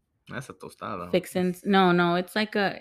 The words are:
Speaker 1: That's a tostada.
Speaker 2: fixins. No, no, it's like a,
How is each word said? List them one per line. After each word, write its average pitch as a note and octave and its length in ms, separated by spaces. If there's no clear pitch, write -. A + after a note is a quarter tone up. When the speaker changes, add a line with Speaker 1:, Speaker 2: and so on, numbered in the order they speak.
Speaker 1:
That's C3+ 220
a - 40
tostada. F#2 580
Speaker 2:
fixins. F3+ 520
No, F#3+ 280
no, F3 240
it's F3+ 200
like G#3+ 200
a, G3 240